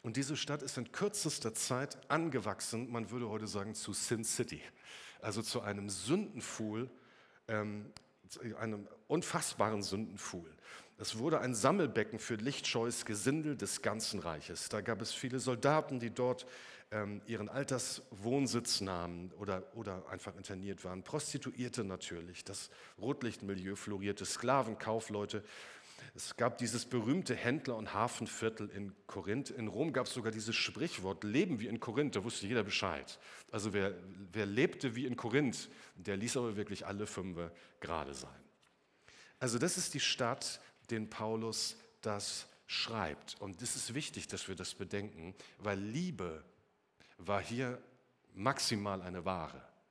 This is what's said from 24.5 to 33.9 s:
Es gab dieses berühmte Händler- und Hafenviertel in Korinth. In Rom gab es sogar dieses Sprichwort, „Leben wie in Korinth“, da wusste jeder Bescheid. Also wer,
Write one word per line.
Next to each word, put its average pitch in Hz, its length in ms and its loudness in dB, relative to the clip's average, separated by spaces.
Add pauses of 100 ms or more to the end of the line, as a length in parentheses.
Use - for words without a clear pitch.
Es - 240 -8
gab 117 220 4
dieses 117 260 0
berühmte 123 480 2
Händler- 123 440 2
und 104 180 -4
Hafenviertel 110 720 0
in 98 240 -6 (140)
Korinth. 101 420 -2
In 113 200 -4
Rom 160 240 0
gab 127 120 4
es - 80 -4
sogar 113 180 0
dieses 110 240 -2
Sprichwort, 98 680 0
„Leben 131 360 4
wie 110 80 -2
in 113 120 -2
Korinth“, 127 360 2
da 95 80 4
wusste 110 220 -2
jeder 110 180 4
Bescheid. 90 540 0 (340)
Also 107 220 0
wer, 98 220 4 (380)